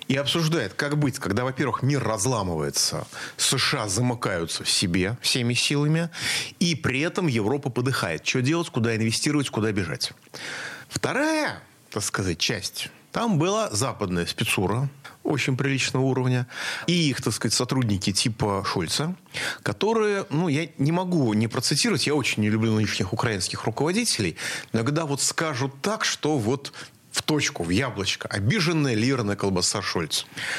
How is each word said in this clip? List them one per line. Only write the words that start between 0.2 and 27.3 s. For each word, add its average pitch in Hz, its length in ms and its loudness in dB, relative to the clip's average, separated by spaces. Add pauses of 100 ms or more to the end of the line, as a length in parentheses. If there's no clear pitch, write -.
как 147 240 -2
быть, 147 220 2
когда, 123 260 0
во-первых, 127 380 0
мир 135 200 2
разламывается, 90 1040 0 (300)
С - 220 2
Ш 127 240 0
А 107 60 -2
замыкаются 107 760 0
в - 60 -2
себе 95 500 2
всеми 123 320 0
силами, 151 560 2 (520)
и 165 140 2
при 127 260 0
этом 180 260 0
Европа 120 420 0
подыхает. 120 580 -2
Что 131 140 2
делать, 160 300 0
куда 113 260 0
инвестировать, 131 540 0
куда 110 200 2
бежать? 92 420 -2 (760)
Вторая, 262 720 0 (300)
так - 120 -4
сказать, 92 360 -2
часть. - 500 -4 (240)
Там 214 260 2
была 202 320 2
западная 101 560 0
спецура 110 640 0 (360)
очень 135 320 0
приличного 131 480 0
уровня. 127 420 2 (400)
И 165 60 4 (180)
их, 120 100 -2
так 117 140 0
сказать, - 200 -2
сотрудники 113 580 2
типа 101 540 0
Шольца, 139 480 -2 (480)
которые, 208 680 2
ну, 165 180 2
я 156 200 0 (100)
не 143 140 2
могу 175 420 2
не 110 140 2
процитировать, 147 580 0
я 143 80 2
очень 123 280 2
не 107 80 4
люблю 110 240 4
нынешних 104 380 0
украинских - 520 -2
руководителей, 135 720 0 (360)
иногда 147 340 0
вот 139 140 -2
скажут 139 520 -2 (100)
так, 208 220 -2
что 151 340 0
вот 120 340 -2 (380)
в - 120 -4
точку, 147 420 0